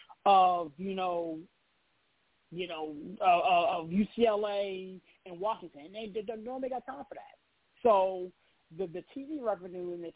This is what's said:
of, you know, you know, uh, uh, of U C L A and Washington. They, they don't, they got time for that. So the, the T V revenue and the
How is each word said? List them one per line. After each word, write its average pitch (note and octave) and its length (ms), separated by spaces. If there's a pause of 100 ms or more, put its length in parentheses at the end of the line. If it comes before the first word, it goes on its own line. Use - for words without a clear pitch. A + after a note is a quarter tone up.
(240)
of, F3+ 520
you F#3+ 180
know, E3+ 440 (1160)
you F3 140
know, D#3 260 (260)
uh, G3+ 40
uh, F3 540
of E3 120
U G3 240
C A#3 120
L G#3 200
A F#3+ 540 (240)
and F3 160
Washington. F3+ 520
They, G#3+ 220
they A3 60
don't, A3+ 400
they C4 80
got B3 160
time C4+ 240
for - 60
that. - 240 (440)
So F#3+ 480 (460)
the, F#3+ 120
the E3+ 140 (120)
T C#4 100
V D4 180
revenue F3+ 520
and F3 100
the E3 120